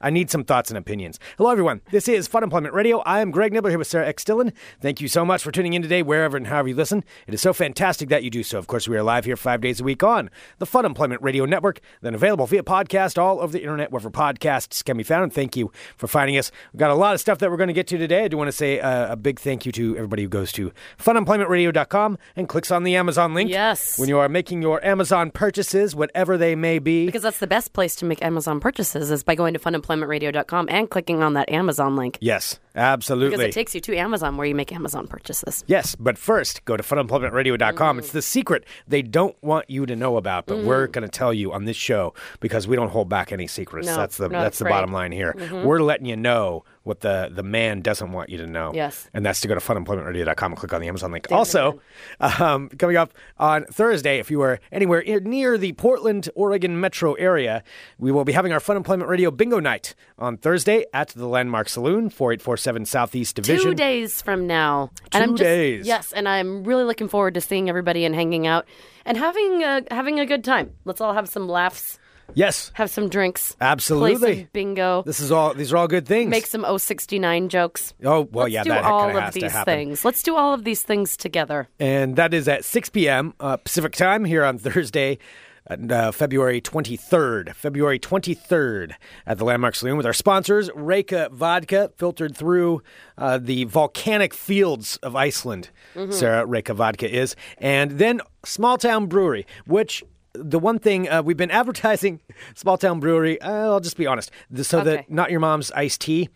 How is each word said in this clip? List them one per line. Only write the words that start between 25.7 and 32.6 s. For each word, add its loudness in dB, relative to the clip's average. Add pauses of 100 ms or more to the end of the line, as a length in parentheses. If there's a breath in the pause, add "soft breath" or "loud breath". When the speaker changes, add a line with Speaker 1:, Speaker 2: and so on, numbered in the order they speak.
Speaker 1:
whatever 0
they 4
may 2
be. 2
Speaker 2:
Because -2
that's -2
the -4
best 0
place 0
to -8
make -2
Amazon -2
purchases -2
is -2
by 2
going 2
to -4
fun -2
employment -2
radio -2
dot -2
com -2
and 0
clicking 0
on 4
that 0
Amazon 0
link. -4
Speaker 1:
Yes, -2 (140)